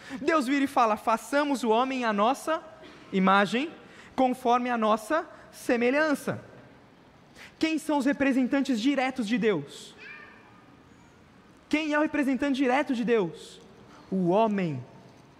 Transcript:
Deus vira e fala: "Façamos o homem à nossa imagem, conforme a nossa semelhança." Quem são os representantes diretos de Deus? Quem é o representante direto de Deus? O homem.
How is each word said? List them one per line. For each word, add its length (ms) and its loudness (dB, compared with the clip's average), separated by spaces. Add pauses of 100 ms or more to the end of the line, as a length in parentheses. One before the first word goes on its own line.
(200)
Deus 260 2
vira 180 2
e 40 0
fala: 280 2
"Façamos 680 0
o 60 0
homem 360 0
à 80 0
nossa 500 0 (500)
imagem, 580 2 (460)
conforme 540 0
a 80 -2
nossa 500 0 (240)
semelhança." 880 0 (1160)
Quem 200 0
são 200 -2
os 80 -2
representantes 720 0
diretos 480 -2
de 80 0
Deus? 580 -2 (1700)
Quem 240 0
é 60 2
o 40 2
representante 540 0
direto 380 0
de 100 -2
Deus? 560 -2 (500)
O 180 0
homem. 540 0 (580)